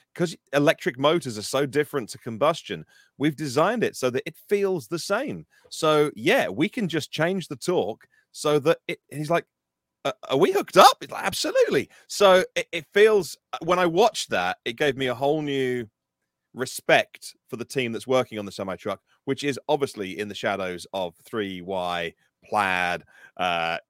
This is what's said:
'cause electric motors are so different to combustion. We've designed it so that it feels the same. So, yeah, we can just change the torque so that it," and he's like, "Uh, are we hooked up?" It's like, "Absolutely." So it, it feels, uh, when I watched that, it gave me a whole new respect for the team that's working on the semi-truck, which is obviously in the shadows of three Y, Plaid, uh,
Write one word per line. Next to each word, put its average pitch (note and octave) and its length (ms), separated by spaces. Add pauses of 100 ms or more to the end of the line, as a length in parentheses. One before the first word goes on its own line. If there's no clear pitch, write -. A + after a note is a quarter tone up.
(160)
'cause E3 200 (180)
electric D3 460
motors C#3 380
are G#2+ 60
so C3+ 220
different C#3 460
to - 80
combustion. A2+ 680 (320)
We've C#3+ 180
designed D#3 480
it - 140
so - 140
that B2+ 160
it D#3+ 100
feels F#3+ 500
the E3+ 120
same. G3+ 460 (240)
So, D3+ 460
yeah, E3 340
we C3+ 200
can G#3+ 200
just D#3 220
change E3+ 380
the C#3 80
torque A2+ 500 (240)
so D3+ 280
that D#3 280
it," D#3+ 120 (120)
and C#3 80
he's D3+ 120
like, E3 140 (600)
"Uh, C#3 80 (160)
are C3 80
we A3 160
hooked - 240
up?" G4+ 240
It's C3+ 100
like, - 140
"Absolutely." D#4 640 (180)
So F#3 380 (100)
it, F3 160
it E3+ 220
feels, G#3 440 (160)
uh, - 100
when F3 160
I F3+ 80
watched F3+ 440
that, F#2 340
it B2 120
gave C#3+ 200
me C3 100
a B2 80
whole C#3+ 260
new C3 460 (680)
respect - 800 (140)
for A#2+ 80
the A#2 80
team B2 280
that's G#2+ 140
working B2 320
on G2+ 60
the F#2+ 60
semi-truck, F#2+ 500 (240)
which C#3 180
is C#3 160 (100)
obviously G#2+ 500
in G#2+ 100
the G2 60
shadows F#2+ 580
of F2+ 220 (100)
three F#2+ 360
Y, F2 520 (320)
Plaid, F2+ 580 (340)
uh, E2+ 400 (120)